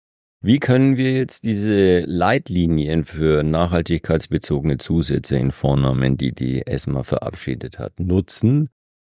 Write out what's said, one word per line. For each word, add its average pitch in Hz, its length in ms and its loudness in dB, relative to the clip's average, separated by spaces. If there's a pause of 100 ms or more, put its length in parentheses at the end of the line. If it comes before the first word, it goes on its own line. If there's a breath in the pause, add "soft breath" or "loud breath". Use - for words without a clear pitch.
(420)
Wie 120 180 4
können 131 360 4
wir 131 160 0
jetzt 131 320 -4
diese 101 560 4
Leitlinien 85 1040 0
für 78 400 0
nachhaltigkeitsbezogene 80 1300 0
Zusätze 69 580 -2
in 67 160 0
Fondsnamen, 67 640 0
die 64 180 -4
die 64 320 -4
esma 69 380 -4
verabschiedet - 720 -8
hat, - 220 -10
nutzen, 107 720 0 (340)